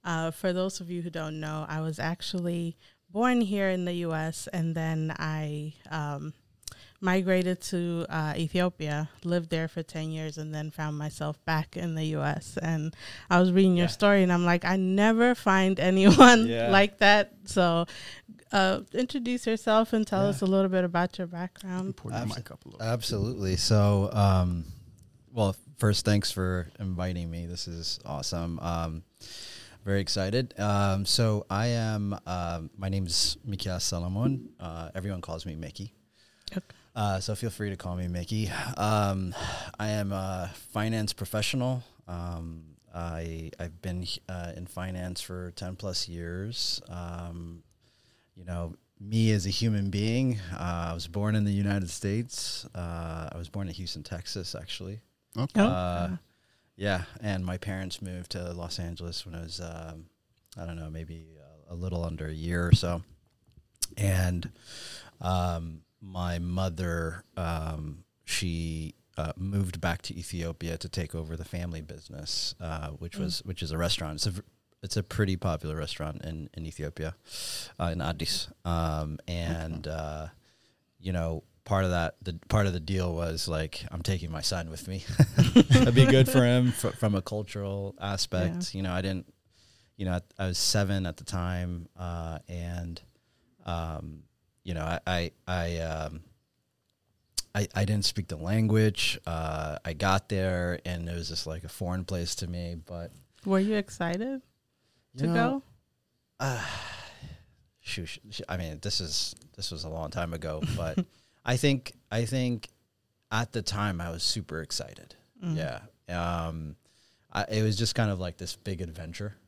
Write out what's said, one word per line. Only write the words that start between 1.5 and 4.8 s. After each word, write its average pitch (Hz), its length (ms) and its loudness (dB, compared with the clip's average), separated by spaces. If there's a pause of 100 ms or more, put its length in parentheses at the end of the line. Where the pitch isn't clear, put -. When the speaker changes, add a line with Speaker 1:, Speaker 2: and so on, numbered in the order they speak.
Speaker 1:
I 156 140 -4
was 160 180 -4
actually 170 760 -2 (340)
born 240 320 4
here 196 280 2
in 185 160 0
the 175 80 -2
U 175 200 -2
S, 160 400 -4
and 165 200 0
then 160 460 0